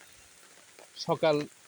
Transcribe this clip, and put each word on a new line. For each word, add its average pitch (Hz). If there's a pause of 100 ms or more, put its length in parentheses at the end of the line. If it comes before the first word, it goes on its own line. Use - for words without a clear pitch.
(1080)
সকাল, 156 (320)